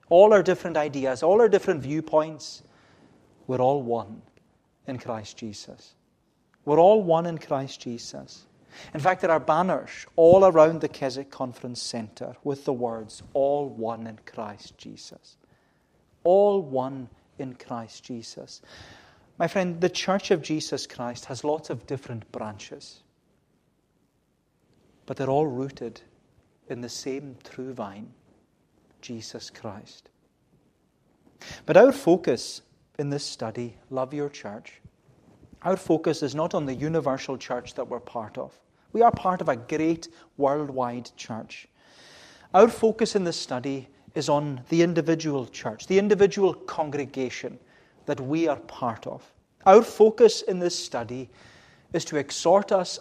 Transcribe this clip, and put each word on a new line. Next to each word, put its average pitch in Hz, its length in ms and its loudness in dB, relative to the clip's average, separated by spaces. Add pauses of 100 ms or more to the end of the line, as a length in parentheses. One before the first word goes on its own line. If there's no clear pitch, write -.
all 202 240 10
our 196 80 8
different 170 360 -2
ideas, 135 440 -2
all 190 200 4
our 226 80 6
different 185 340 2
viewpoints, 156 800 -4 (840)
we're 127 160 -2
all 135 220 2
one 113 380 -6 (640)
in 131 100 -8
Christ 113 400 -12
Jesus. - 580 -16 (720)
We're 151 140 4
all 202 240 8
one 165 220 2
in 170 120 -6
Christ 135 440 -8
Jesus. - 640 -14 (480)
In 156 60 -8
fact, 180 220 2
there 175 100 2
are 156 80 4
banners 156 640 -2 (100)
all 180 300 10
around 160 360 8
the 151 80 -4
Keswick 135 420 -8
Conference 123 500 -10
Centre 120 640 -12
with 139 220 -6
the 143 80 -2
words, 113 500 -8 (100)
"All 143 340 0
one 113 400 -8
in 110 180 -16
Christ 104 520 -14
Jesus." - 600 -20 (840)
All 196 380 4
one 131 480 -6 (300)
in 131 160 -10
Christ - 480 -14
Jesus. - 580 -16 (800)
My 165 80 0
friend, 180 320 -4
the 180 100 0
Church 196 420 -2
of 165 100 2
Jesus 151 460 -6
Christ 120 380 -12
has 131 180 -12
lots 156 260 -4
of 131 180 -10
different 127 440 -12
branches, 110 720 -14 (2000)
but 131 100 -10
they're 135 140 -4
all 151 180 0
rooted 131 540 -10 (640)
in 120 140 -10
the 120 80 -12
same 135 540 -10
true 131 300 -14
vine, 107 400 -14 (880)
Jesus 113 480 -16
Christ. - 600 -18 (1600)
But 165 120 6
our 254 140 10
focus 170 720 0 (380)
in 143 100 -4
this 143 160 -6
study, 117 520 -10 (120)
Love 131 240 -6
Your 143 160 -6
Church, - 520 -16 (800)
our 185 160 0
focus 160 460 0
is 135 120 -6
not 165 180 -4
on 156 120 -2
the 131 100 -6
universal 139 640 -4
church 123 380 -10
that 123 120 -8
we're 120 120 -8
part 110 380 -12
of. - 220 -14 (320)
We 220 120 0
are 233 80 6
part 185 300 -4
of 160 80 -2
a 131 60 0
great 160 520 -4 (300)
worldwide 135 760 -2
church. - 520 -14 (840)
Our 214 160 8
focus 220 460 0
in 190 80 0
this 165 140 -4
study 131 520 -8 (260)
is 151 140 -4
on 147 400 0
the 165 120 2
individual 156 640 0
church, - 400 -12
the 190 140 2
individual 196 540 2
congregation 135 1080 -8 (460)
that 147 140 -4
we 156 280 -2
are 143 80 0
part - 500 -8
of. - 240 -12 (360)
Our 208 180 10
focus 214 580 4
in 185 180 -4
this 175 180 -4
study 123 520 -10 (640)
is 165 140 -4
to 151 120 -6
exhort 175 540 0
us 185 300 -2